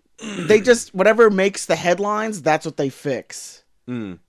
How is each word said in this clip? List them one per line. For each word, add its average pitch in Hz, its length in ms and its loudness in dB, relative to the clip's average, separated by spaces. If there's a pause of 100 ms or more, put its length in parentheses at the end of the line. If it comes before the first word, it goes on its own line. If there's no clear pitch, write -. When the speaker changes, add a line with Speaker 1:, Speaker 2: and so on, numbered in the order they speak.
Speaker 1:
<clears throat> - 140 -20 (240)
they 214 140 6
just, 233 340 0
whatever 214 360 4
makes 196 360 0
the 165 100 0
headlines, 202 680 -2
that's 156 240 0
what 151 100 -8
they 143 140 -2
fix. - 720 -10 (260)
Speaker 2:
Mm. 107 300 -8 (100)